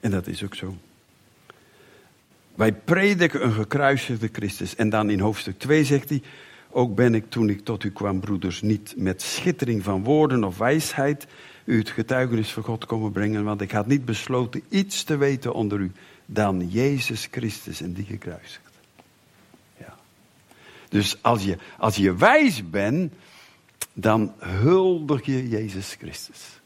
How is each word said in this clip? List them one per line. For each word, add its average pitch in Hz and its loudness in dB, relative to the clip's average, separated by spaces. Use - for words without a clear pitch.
En 113 0
dat 92 0
is 87 -8
ook 95 -10
zo. 92 -10
Wij 110 4
prediken 175 2
een 117 4
gekruisigde 123 0
Christus. 95 -6
En 110 2
dan 107 2
in 101 2
hoofdstuk 101 -2
twee 151 4
zegt 139 0
hij, 143 -2
"Ook 123 0
ben 120 4
ik 110 -2
toen 113 2
ik 101 -2
tot 110 -6
u 101 -2
kwam, 98 -2
broeders, 92 -4
niet 107 -2
met 95 -2
schittering 120 -2
van 98 -2
woorden 131 4
of 92 -6
wijsheid 143 0
u - 2
het 104 -2
getuigenis 120 0
voor 110 -8
God 113 -6
komen 110 -4
brengen, 104 0
want 104 -2
ik 98 -4
had 104 -2
niet 135 2
besloten 120 -4
iets 196 -2
te 156 -2
weten 139 0
onder 104 -2
u 95 -2
dan 98 0
Jezus 120 -2
Christus 107 -8
en 87 -8
die 98 -6
gekruisigd." - -12
Ja. - -20
Dus - 0
als 113 2
je, 95 -2
als - 2
je 92 2
wijs 185 4
bent, 117 0
dan 110 2
huldig 151 2
je 131 -2
Jezus 104 -4
Christus. - -16